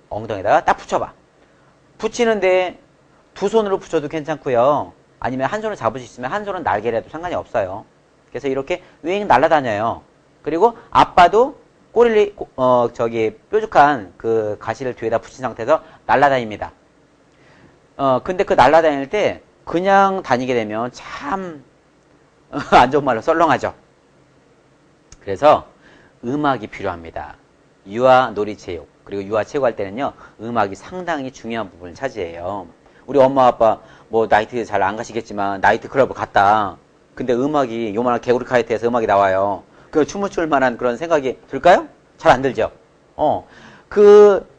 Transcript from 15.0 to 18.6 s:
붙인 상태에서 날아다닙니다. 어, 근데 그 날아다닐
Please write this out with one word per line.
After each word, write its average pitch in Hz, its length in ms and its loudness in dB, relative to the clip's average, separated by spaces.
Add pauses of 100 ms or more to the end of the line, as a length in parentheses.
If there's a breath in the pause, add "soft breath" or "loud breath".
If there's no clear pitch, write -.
붙인 - 220 -16
상태에서 123 420 -2 (240 loud breath)
날아다닙니다. 120 640 0 (1300 soft breath)
어, 131 260 0
근데 190 200 -4
그 - 100 -2
날아다닐 143 580 4